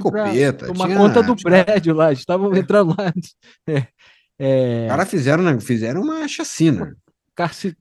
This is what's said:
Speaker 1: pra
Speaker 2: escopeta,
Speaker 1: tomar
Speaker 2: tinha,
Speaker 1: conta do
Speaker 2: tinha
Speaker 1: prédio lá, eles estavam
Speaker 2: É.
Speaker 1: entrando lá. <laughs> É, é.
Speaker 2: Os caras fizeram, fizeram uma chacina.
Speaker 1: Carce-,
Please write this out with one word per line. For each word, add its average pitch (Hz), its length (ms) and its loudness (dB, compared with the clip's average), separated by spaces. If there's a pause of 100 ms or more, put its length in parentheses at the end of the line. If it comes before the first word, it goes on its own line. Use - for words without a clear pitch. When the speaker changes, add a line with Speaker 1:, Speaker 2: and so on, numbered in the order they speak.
Speaker 1:
pra 208 280 -2
Speaker 2:
escopeta, 131 380 0
Speaker 1:
tomar 185 180 -4
Speaker 2:
tinha, 190 100 0
Speaker 1:
conta 208 260 6
do 226 120 0
Speaker 2:
tinha 175 160 -4
Speaker 1:
prédio 180 440 4
lá, 156 140 4
eles 135 120 0
estavam 190 340 -2
Speaker 2:
É. 190 40 2
Speaker 1:
entrando 196 400 2
lá. 185 140 -2 (540)
<laughs> 139 260 -4 (460)
É, 139 60 -6
é. 127 420 0
Speaker 2:
Os - 20 -4
caras 156 220 -2
fizeram, 151 500 0
fizeram 117 420 -4
uma 311 240 -6
chacina. 156 680 -2 (380)
Speaker 1:
Carce-, 170 460 -8